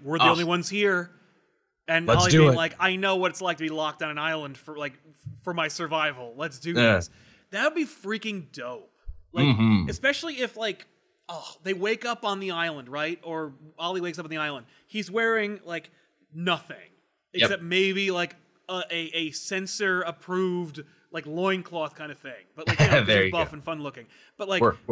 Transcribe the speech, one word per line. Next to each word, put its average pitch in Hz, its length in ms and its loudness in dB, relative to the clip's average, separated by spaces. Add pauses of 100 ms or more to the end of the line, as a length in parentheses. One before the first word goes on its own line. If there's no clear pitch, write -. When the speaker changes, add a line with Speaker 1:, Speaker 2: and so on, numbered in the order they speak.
Speaker 1:
"We're 151 160 -2
the - 60 6
Speaker 2:
Ugh. - 80 8
Speaker 1:
only 170 120 2
ones 175 240 0
here." 190 440 0 (760)
And 165 200 2
Speaker 2:
Let's 120 160 8
Speaker 1:
Ollie - 100 6
Speaker 2:
do 160 80 10
Speaker 1:
being 143 120 10
Speaker 2:
it. 123 40 4
Speaker 1:
like, 165 240 0
"I 185 160 4
know 190 200 2
what 180 140 2
it's - 100 -8
like 175 180 -2
to 160 40 -8
be 160 80 -2
locked 156 320 -4
on 151 80 -4
an 147 80 -6
island 151 400 -4
for, 156 180 -16
like, 143 180 -8 (140)
f-, 147 60 -20 (300)
for 180 100 -4
my 160 140 -2
survival. 147 680 -4
Let's 143 220 -8
do - 140 -6
Speaker 2:
Yeah. 117 240 4
Speaker 1:
this." 87 140 -4 (420)
That 214 120 -2
would 311 120 0
be 320 100 0
freaking 202 680 -8
dope. 123 380 -12 (420)
Like, 135 140 4
Speaker 2:
Mm-hmm. 110 420 6
Speaker 1:
especially 277 520 -2
if, 240 160 -4
like, 214 300 -4 (420)
oh, 160 340 -14
they 190 100 -2
wake 214 320 -2
up 233 200 -6
on 196 160 -2
the 190 100 -4
island, 160 380 -4
right? 151 340 -4
Or 160 320 -6 (240)
Ollie 175 220 -4
wakes 175 180 -4
up 170 60 -10
on 156 60 -12
the 160 80 -4
island. 143 280 -4 (220)
He's 214 220 -6
wearing, 214 540 0
like, 165 260 -10 (440)
nothing. 165 420 -2 (560)
Speaker 2:
Yep. 180 140 2
Speaker 1:
Except 190 160 -2
maybe, 190 480 2
like, 175 240 -2 (340)
a, 185 220 -6
a, 165 240 -6
a 160 160 -2 (640)
censor-approved, 175 880 -2 (300)
like, 160 140 -8
loincloth 175 680 -2
kind 151 180 -14
of 135 60 -18
thing. 135 140 -16 (240)
But, - 120 -4
like, - 120 0
you 147 60 8
Speaker 2:
<laughs> - 40 0
Speaker 1:
know, 143 80 6
'cause 107 80 2
Speaker 2:
There 107 160 4
Speaker 1:
he's 95 40 4
Speaker 2:
you 95 60 -2
Speaker 1:
buff 160 180 -2
Speaker 2:
go. 156 40 -14
Speaker 1:
and 147 100 -14
fun-looking. 143 420 -8 (300)
But, 196 120 -8
like, 185 140 2
Speaker 2:
We're, 107 140 4 (160)